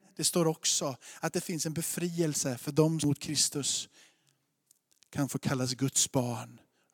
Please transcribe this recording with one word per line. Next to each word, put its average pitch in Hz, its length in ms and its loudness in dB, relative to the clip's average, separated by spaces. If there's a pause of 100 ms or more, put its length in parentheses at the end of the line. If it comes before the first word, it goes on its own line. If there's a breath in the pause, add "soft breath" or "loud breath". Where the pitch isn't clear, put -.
(160)
det 160 80 -4
står 170 240 4
också 156 480 0 (240 loud breath)
att 160 140 -2
det 180 80 0
finns 160 240 -4
en 160 80 -4
befrielse 165 840 0
för - 140 -6
dem 156 320 4
mot 143 160 2
Kristus - 720 -2 (1200 soft breath)
kan 143 200 0
få - 80 -4
kallas 127 360 0
Guds - 380 0
barn 120 480 -2 (340)